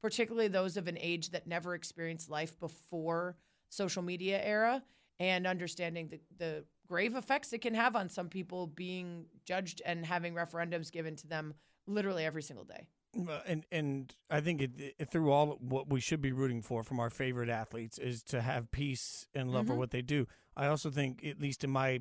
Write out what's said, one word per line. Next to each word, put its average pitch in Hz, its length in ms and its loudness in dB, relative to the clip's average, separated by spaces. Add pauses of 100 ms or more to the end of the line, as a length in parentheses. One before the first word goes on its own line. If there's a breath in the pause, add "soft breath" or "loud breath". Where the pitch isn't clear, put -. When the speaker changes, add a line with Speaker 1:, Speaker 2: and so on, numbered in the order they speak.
Speaker 1:
particularly 226 480 2
those 190 260 2
of 180 120 -2
an 170 120 -2
age 170 300 -2
that - 180 -4
never 175 280 -2
experienced 165 540 -6
life 160 300 -4
before 165 800 -2 (320)
social 190 320 0
media 180 420 0
era, 226 400 4 (360)
and 185 280 2
understanding 170 600 -2
the, 151 100 -10 (180)
the 156 260 -4 (240)
grave 202 280 2
effects 269 380 0
it 226 80 -2
can 226 120 0
have 226 220 6
on 190 140 0
some 180 200 -4
people 180 380 -4
being 175 580 -6 (200)
judged 180 400 -4
and 170 200 -2
having 170 280 0
referendums 170 580 -2
given 160 240 -6
to 143 120 -14
them 156 260 -4 (320)
literally 196 400 0
every 156 180 -2
single 120 220 -12
day. - 220 -14 (300)
Speaker 2:
Uh, 160 300 -2
and, 160 240 -2
and 139 440 -2 (140)
I 151 120 2
think 156 200 2
it, 131 100 0 (280)
it, 151 100 -4
through 156 220 6
all, 147 280 6
what 135 300 0
we 135 100 4
should 151 220 0
be 135 100 2
rooting 127 300 2
for 113 220 -2
from 123 160 -2
our 117 100 2
favorite 123 400 0
athletes 113 480 -4
is 123 260 -4
to 123 180 0
have 120 300 0
peace - 640 -2
and 127 180 0
love 123 140 4
for 120 60 2
Speaker 1:
Mm-hmm. 120 80 2
Speaker 2:
what 127 120 -2
they 123 100 0
do. 131 260 2 (280)
I 139 120 2
also 151 220 2
think, 135 360 0
at 147 140 -6
least 143 240 -2
in 139 60 2
my 131 320 4